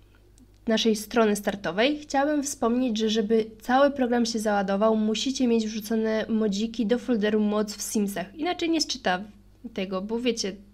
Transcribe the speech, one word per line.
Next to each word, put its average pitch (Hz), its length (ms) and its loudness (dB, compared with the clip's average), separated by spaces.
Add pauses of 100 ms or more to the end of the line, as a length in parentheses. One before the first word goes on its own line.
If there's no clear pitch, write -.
(680)
naszej 220 300 2
strony 214 400 2
startowej, 208 640 0
chciałabym 285 440 0
wspomnieć, 240 560 0
że 220 120 2
żeby 220 360 2 (140)
cały 269 300 4
program 240 360 0
się 233 120 -4
załadował, 208 580 2
musicie 220 520 0
mieć 226 180 2
wrzucone 220 640 -2
modziki 220 580 -2
do 240 120 2
folderu 214 420 0
moc 208 360 0
w - 60 -12
Simsach. 196 540 -4
Inaczej 339 340 -2
nie 320 100 2
zczyta 185 420 -2 (520)
tego, 190 280 -4
bo 226 180 -4
wiecie, 226 320 -2 (220)